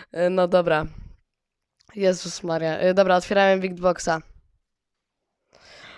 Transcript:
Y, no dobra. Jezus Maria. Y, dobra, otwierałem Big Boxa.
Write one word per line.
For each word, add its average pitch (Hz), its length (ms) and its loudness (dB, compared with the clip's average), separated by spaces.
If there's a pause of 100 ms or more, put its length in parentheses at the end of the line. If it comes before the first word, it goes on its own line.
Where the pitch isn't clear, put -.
(140)
Y, 175 160 0
no 185 180 0
dobra. 170 380 0 (1080)
Jezus 185 480 -2
Maria. 160 400 -4
Y, 185 100 4
dobra, 185 220 4
otwierałem 196 440 2
Big 185 200 -6
Boxa. 175 420 -2 (1800)